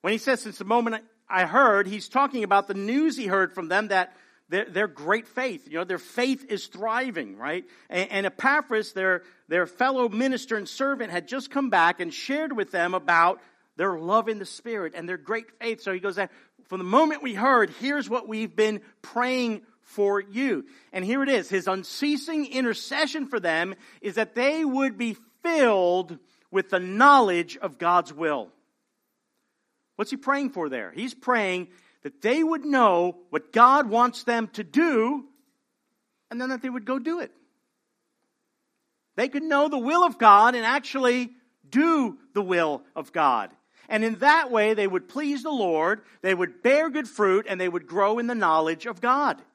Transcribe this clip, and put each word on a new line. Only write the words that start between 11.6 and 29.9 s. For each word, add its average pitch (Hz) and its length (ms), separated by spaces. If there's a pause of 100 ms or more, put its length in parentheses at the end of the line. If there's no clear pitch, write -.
back 175 300
and 170 120
shared 294 400
with 214 200
them 180 240
about 175 440 (360)
their 175 240
love 208 280
in 220 120
the 190 60
Spirit 202 500
and 170 120
their 180 100
great 214 420
faith. 226 220
So 196 120
he 185 60
goes, 190 180 (460)
"From 185 160
the 185 40
moment 294 380
we 247 140
heard, 226 340
here's 254 400
what 226 180
we've 220 280
been 214 260 (220)
praying 240 640 (140)
for 202 380
you." 202 480 (240)
And 185 140
here 262 180
it 277 60
is. 220 180
His 190 200
unceasing 285 800
intercession 262 800
for 233 120
them 175 340 (280)
is 202 140
that 220 200
they 294 300
would 269 320
be 226 180 (280)
filled 185 760 (320)
with 185 180
the 185 100
knowledge 196 800
of 156 200
God's 170 340
will. 147 400 (1400)